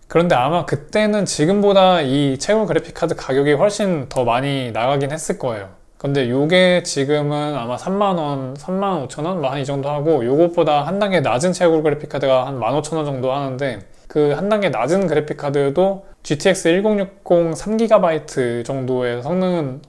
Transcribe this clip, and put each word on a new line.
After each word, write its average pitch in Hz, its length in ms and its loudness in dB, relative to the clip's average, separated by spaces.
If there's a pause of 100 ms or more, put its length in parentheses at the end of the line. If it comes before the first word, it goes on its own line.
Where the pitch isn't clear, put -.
그런데 170 280 2
아마 131 300 0
그때는 208 600 -2
지금보다 190 760 4
이 139 360 0
채굴 214 300 0
그래픽 - 260 -2
카드 - 220 -2
가격이 139 380 2
훨씬 180 560 0
더 131 160 -2
많이 131 460 0
나가긴 135 400 0
했을 160 280 -6
거예요. 107 300 -6 (280)
근데 139 320 -2
요게 175 540 4
지금은 147 720 -2
아마 123 220 -6
삼만 190 400 0
원, 139 380 -4
삼만 185 480 -4
오천 147 220 -8
원? 180 160 -4
뭐, 135 80 -2
한 143 100 -4
이 135 60 -4
정도 139 240 -4
하고, 147 340 0
요것보다 151 600 2
한 180 160 -4
단계 196 200 0
낮은 131 320 0
채굴 165 320 2
그래픽 147 260 -2
카드가 131 360 2
한 135 140 -8
만 113 160 0
오천 151 220 -4
원 151 80 -2
정도 131 280 -2
하는데, 135 460 -4 (280)
그 147 260 2
한 160 140 -2
단계 208 220 2
낮은 147 380 0
그래픽 147 300 -2
카드도 147 680 0 (180)
지티엑스 175 460 2
일공육공 185 880 2
삼 208 200 -4
기가바이트 160 880 0
정도의 127 600 -4
성능은, 165 640 -2